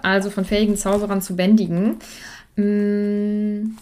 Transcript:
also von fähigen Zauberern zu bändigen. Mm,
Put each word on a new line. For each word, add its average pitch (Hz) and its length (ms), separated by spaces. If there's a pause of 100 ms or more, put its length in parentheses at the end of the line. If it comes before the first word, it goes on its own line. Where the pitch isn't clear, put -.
also 196 260
von 196 160
fähigen 208 320
Zauberern 196 460
zu 180 140
bändigen. 185 600 (580)
Mm, 208 1300